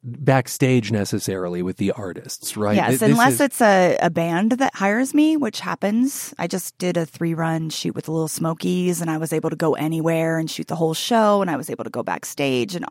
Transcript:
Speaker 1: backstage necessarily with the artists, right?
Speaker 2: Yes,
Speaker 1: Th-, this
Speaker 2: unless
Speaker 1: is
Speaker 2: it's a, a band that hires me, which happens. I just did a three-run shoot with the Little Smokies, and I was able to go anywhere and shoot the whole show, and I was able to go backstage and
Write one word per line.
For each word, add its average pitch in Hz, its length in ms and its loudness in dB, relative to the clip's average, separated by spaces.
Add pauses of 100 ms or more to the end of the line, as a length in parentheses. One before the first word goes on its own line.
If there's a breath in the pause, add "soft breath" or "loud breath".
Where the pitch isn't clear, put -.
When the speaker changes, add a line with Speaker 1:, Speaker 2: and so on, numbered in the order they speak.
Speaker 1:
backstage 127 880 2
necessarily 95 720 -2
with 90 160 -4
the 98 160 0
artists, - 640 -10
right? 202 180 2
Speaker 2:
Yes, 147 140 2
Speaker 1:
Th-, 131 100 2
this 214 120 4
Speaker 2:
unless 233 240 6
Speaker 1:
is - 60 0
Speaker 2:
it's 277 200 0
a, 190 400 6
a 175 80 4
band 170 440 0
that 254 220 0
hires 214 380 0
me, 302 240 4
which 233 240 -4
happens. 214 760 -2
I 170 100 -4
just - 320 -6
did 180 180 -2
a 165 80 0
three-run 165 640 -2
shoot - 260 -6
with 170 100 -8
the 165 60 -8
Little 160 160 -2
Smokies, 175 720 -2
and 170 100 -4
I 160 80 -2
was 160 140 -6
able 160 200 -2
to 160 40 -4
go 156 200 2
anywhere 160 600 0
and 160 140 -4
shoot - 160 -8
the 170 80 -6
whole 160 180 0
show, 208 480 2
and 185 80 0
I 151 60 -2
was 123 140 -8
able 113 160 -8
to 110 40 -10
go 117 140 -4
backstage 127 720 -2
and 170 160 -8